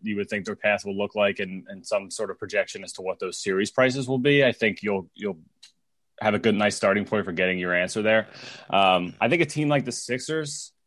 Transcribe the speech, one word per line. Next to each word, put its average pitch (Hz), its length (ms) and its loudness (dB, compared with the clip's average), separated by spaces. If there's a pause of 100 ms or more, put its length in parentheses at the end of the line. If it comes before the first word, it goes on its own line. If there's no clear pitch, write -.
you 107 120 -4
would 101 140 -4
think 101 160 -4
their 101 100 -6
path 104 300 0
will 98 100 -6
look 104 200 -4
like 101 240 2
and, 95 300 -8
and 98 180 -16
some 98 240 -4
sort 104 180 -8
of 92 80 -10
projection 98 460 -4
as 90 100 -16
to - 80 -16
what 92 180 -6
those 92 220 -8
series 98 300 0
prices 131 360 0
will 131 120 -2
be, 143 260 4
I 123 60 4
think 107 320 -2
you'll, 98 320 -2
you'll 95 240 -6 (800)
have 107 140 2
a 101 40 2
good, 110 140 2
nice 104 220 2
starting 101 280 4
point 101 220 -2
for 98 60 -6
getting 90 260 0
your 90 160 -2
answer 92 300 0
there. 107 240 4 (420)
Um, 92 500 4
I 113 80 2
think 165 140 4
a - 60 4
team 147 220 -2
like 139 160 2
the 123 60 -6
Sixers, 147 800 -8 (160)